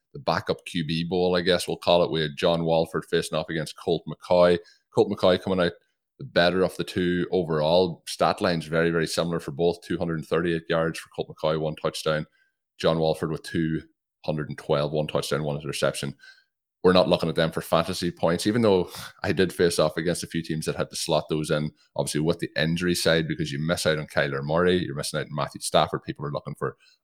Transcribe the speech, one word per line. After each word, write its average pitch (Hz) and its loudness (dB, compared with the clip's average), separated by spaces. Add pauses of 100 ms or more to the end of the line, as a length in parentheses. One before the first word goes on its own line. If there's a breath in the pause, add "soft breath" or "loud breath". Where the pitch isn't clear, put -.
(140)
the 73 -14
backup - -2
Q 87 -6
B 80 -2
bowl, 90 0
I 90 0
guess 87 0
we'll 82 -4
call 87 4
it. - -2
We 80 0
had 73 -4
John 85 2
Walford 82 0
facing 82 -2
off 78 -4
against 80 -6
Colt - -2
McCoy. 87 4 (380 loud breath)
Colt 101 4
McCoy 95 2
coming 95 0
out 87 2 (460)
the - -14
better 87 2
of 87 0
the 85 2
two 90 2
overall. 82 2
Stat - 0
line's 85 0
very, 82 2
very 80 0
similar 82 -2
for - -10
both. 85 0
Two 87 -4
hundred 82 -2
and 73 -10
thirty-eight 82 0
yards 82 0
for - -16
Colt - -8
McCoy, 78 -2
one 78 -4
touchdown. 76 -2 (500)
John 82 2
Walford 80 0
with 76 -6
two 80 -2 (420)
hundred 76 -4
and 71 -10
twelve, 73 -2
one 76 -2
touchdown, 73 -2
one 73 -4
interception. 71 -4 (720 loud breath)
We're 90 6
not 90 6
looking 85 2
at 80 -4
them 80 2
for 80 -6
fantasy 87 0
points, 85 0
even 107 2
though 95 4 (320 loud breath)
I 98 0
did 85 2
face 87 2
off 78 2
against 82 -2
a 85 -10
few 82 -4
teams 80 -6
that 73 -2
had 78 -6
to - -10
slot 78 -2
those 78 -2
in, 76 -2 (240 soft breath)
obviously 71 -2
with 80 0
the - -8
injury 85 0
side, 82 2
because 76 -4
you 69 -6
miss 80 -2
out 78 2
on 76 -8
Kyler 69 -2
Murray, 87 2
you're 69 -6
missing 73 -6
out 67 -6
on 73 -12
Matthew 69 -6
Stafford. - 0
People 73 -8
are 73 -8
looking 69 -8
for - -8 (260 soft breath)